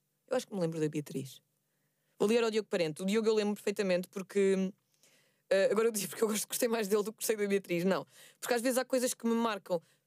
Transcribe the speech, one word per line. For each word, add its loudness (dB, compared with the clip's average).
Eu -2
acho -4
que -14
me -4
lembro -2
da 0
Beatriz. -8
Vou 0
ligar 2
ao 0
Diogo -2
Parente. -2
O -8
Diogo 0
eu 2
lembro 0
perfeitamente -2
porque, 0
eh, 4
agora 4
eu 2
dizia -4
porque -2
eu 2
gosto, -2
gostei -2
mais 0
dele 2
do -4
que -20
gostei 0
da 0
Beatriz. 0
Não. 0
Porque -2
às -2
vezes 0
há 0
coisas 0
que -12
me 2
marcam -2